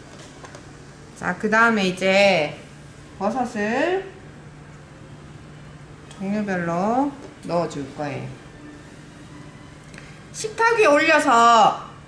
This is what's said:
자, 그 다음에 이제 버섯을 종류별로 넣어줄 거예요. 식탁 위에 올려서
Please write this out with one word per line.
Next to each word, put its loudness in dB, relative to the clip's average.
자, -6
그 -4
다음에 2
이제 0
버섯을 -4
종류별로 -4
넣어줄 -6
거예요. -10
식탁 -2
위에 4
올려서 4